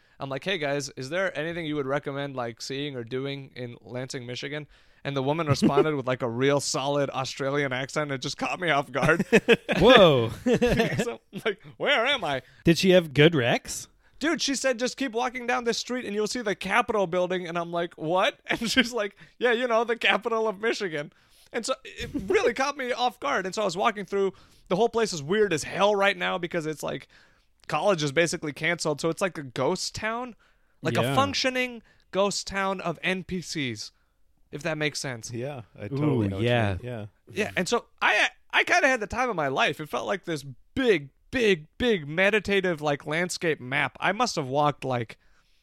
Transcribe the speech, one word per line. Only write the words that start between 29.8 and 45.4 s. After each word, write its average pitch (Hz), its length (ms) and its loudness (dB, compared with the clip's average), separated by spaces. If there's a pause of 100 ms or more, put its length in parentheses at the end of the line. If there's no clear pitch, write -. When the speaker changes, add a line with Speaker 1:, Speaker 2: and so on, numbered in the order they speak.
Speaker 1:
town, 233 420 -8 (460)
like - 160 -2
a 170 40 2
Speaker 2:
Yeah. 135 140 0
Speaker 1:
functioning 254 640 0 (300)
ghost 196 360 0
town 196 320 -2
of 165 240 -4
N 185 220 -2
P 180 160 -6
Cs, 127 500 -6 (600)
if 147 120 -10
that 160 140 -2
makes 151 220 -2
sense. 117 320 -8
Speaker 3:
Yeah, 123 300 -8 (160)
I 101 120 -10
totally 135 380 2
Speaker 2:
Ooh, - 20 0
Speaker 3:
know 95 80 -4
what 104 60 -2
you 117 60 2
Speaker 2:
yeah. 117 200 2
Speaker 3:
mean. 92 140 -4
Yeah. 120 220 -8 (280)
Speaker 1:
Yeah, 185 240 -4
and 180 100 0
so - 180 -2 (160)
I, 381 280 4 (240)
I 370 100 4
kinda 330 240 4
had 262 140 2
the 202 60 -4
time 240 220 -2
of 214 60 -4
my 147 140 0
life. 165 320 0
It 151 80 -10
felt - 180 -4
like 208 160 -4
this 151 220 -6 (280)
big, 190 360 2 (220)
big, 202 360 0 (100)
big 214 300 2
meditative, 190 760 2
like, 147 240 -2
landscape 165 540 -2
map. 135 400 -2
I 175 140 0
must 220 240 -2
have 139 100 -4
walked, 143 380 0
like, 120 320 -4 (460)